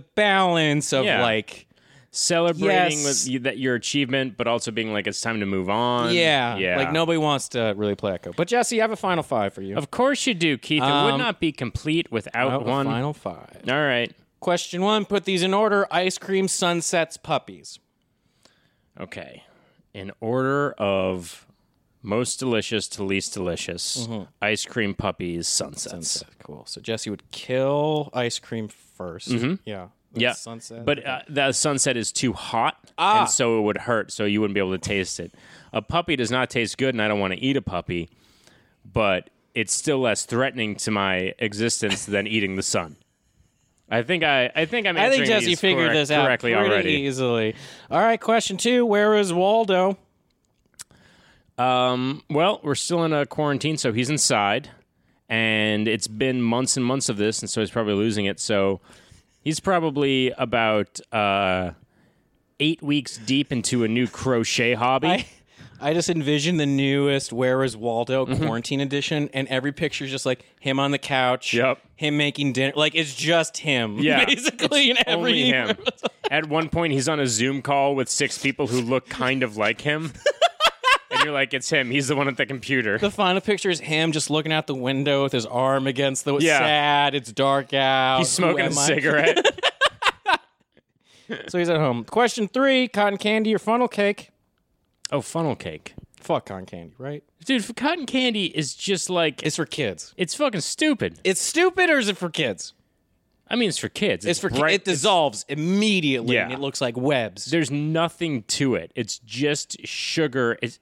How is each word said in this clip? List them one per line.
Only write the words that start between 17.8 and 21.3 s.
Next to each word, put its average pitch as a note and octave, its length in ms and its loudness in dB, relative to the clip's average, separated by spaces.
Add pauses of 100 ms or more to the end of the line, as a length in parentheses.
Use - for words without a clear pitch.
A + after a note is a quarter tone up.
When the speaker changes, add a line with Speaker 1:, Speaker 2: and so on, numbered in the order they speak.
Speaker 2:
Okay. D#2+ 440 -16 (500)
In G2 260 -12
order C3 600 0
of F#2+ 640 -2 (560)